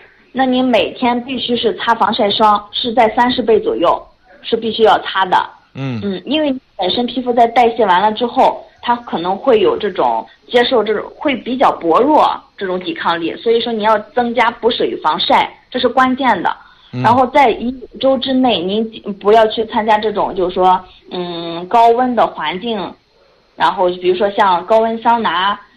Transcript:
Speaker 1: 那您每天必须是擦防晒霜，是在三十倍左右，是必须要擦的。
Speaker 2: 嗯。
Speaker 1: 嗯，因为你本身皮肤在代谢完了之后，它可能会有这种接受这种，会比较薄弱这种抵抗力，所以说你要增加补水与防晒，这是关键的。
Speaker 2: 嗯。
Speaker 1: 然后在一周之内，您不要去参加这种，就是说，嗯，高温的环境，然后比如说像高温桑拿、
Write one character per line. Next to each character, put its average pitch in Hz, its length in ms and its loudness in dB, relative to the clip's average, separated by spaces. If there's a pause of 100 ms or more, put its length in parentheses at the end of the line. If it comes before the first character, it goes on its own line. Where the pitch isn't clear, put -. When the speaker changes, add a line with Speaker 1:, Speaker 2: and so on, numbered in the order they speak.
(320)
Speaker 1:
那 262 140 0
您 254 200 0
每 208 280 2
天 240 300 -2
必 254 160 -8
须 240 160 -4
是 220 220 -2
擦 - 160 -2
防 208 180 0
晒 208 200 0
霜， 208 400 2
是 - 220 -6
在 226 160 4
三 254 220 0
十 254 100 -4
倍 214 180 4
左 135 160 -2
右， 160 260 0 (400)
是 - 160 -4
必 220 140 -4
须 220 120 0
要 190 200 6
擦 190 220 -2
的。 175 120 0 (360)
Speaker 2:
嗯。 131 280 -6
Speaker 1:
嗯， 196 240 -6
因 294 160 -2
为 302 80 0
你 262 100 -4 (180)
本 185 120 -2
身 240 160 -2
皮 247 160 -6
肤 240 120 -2
在 233 120 4
代 233 300 2
谢 233 100 2
完 180 160 2
了 214 120 2
之 240 120 -4
后， 233 400 0 (160)
它 240 140 0
可 214 240 -8
能 180 160 -4
会 220 240 2
有 160 180 2
这 139 140 -4
种 120 340 -2 (240)
接 240 140 2
受 240 180 0
这 208 120 -2
种， 202 100 -4 (120)
会 285 200 -4
比 233 220 -6
较 196 160 2
薄 170 280 2
弱 262 260 4 (300)
这 202 80 -8
种 185 140 -4
抵 175 140 -8
抗 170 260 -4
力， 165 160 -4
所 - 160 -2
以 233 100 2
说 233 120 -6
你 214 100 -4
要 214 160 2 (160)
增 240 180 -2
加 233 160 2
补 240 220 -2
水 - 160 -2
与 - 160 -6
防 160 160 0
晒， 214 340 0 (160)
这 - 80 -8
是 247 120 0
关 254 260 2
键 240 260 0
的。 - 140 -2 (360)
Speaker 2:
嗯。 127 120 -4
Speaker 1:
然 220 100 4
后 254 140 4
在 262 240 4
一 233 200 -4 (300)
周 269 160 2
之 262 160 -4
内， 247 300 2
您 220 260 -2 (300)
不 202 140 4
要 226 140 6
去 220 200 -4
参 220 180 -4
加 220 140 4
这 220 120 -2
种， 175 220 -2
就 180 160 -2
是 175 60 -8
说， 185 280 2 (280)
嗯， 170 560 -8
高 233 220 6
温 247 260 2
的 202 100 4
环 165 340 -6
境， 208 320 -6 (640)
然 165 160 0
后 180 160 -2
比 180 220 -2
如 180 80 2
说 202 140 0
像 180 340 0
高 220 140 4
温 226 220 -2
桑 233 200 2
拿、 190 380 -2 (180)